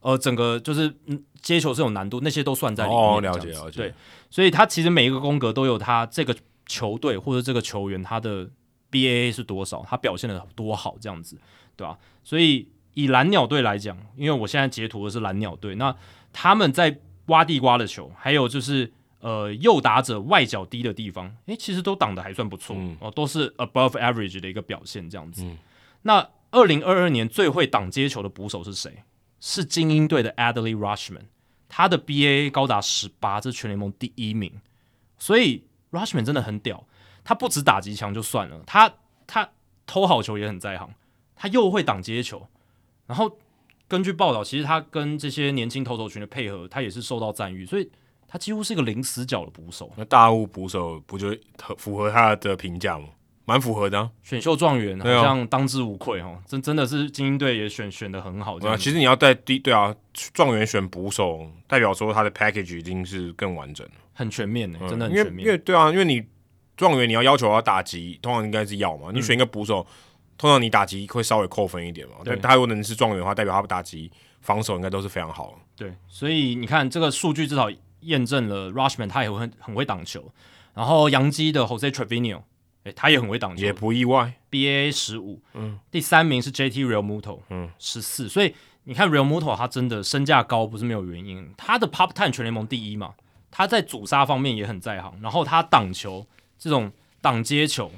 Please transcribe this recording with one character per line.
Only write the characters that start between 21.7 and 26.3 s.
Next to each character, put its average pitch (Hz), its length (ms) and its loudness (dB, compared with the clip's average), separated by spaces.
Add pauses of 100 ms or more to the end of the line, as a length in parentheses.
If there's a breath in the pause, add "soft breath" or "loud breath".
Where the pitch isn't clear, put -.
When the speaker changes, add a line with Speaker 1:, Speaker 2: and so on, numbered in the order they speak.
Speaker 1:
实 185 80 -2
都 196 140 -2
挡 120 180 0
得 90 80 -8
还 98 100 -12
算 107 160 -4
不 95 80 -8
错， 104 220 -12
Speaker 2:
嗯。 87 220 -8
Speaker 1:
哦， 107 100 -12
都 151 160 -2
是 143 300 -2
above 127 440 0
average 110 400 -2
的 90 80 -12
一 92 60 -10
个 107 80 -8
表 90 240 -10
现 85 240 -14
这 98 80 -14
样 80 140 -16
子。 92 120 -10
Speaker 2:
嗯。 85 140 -10 (460 soft breath)
Speaker 1:
那 208 260 4 (220)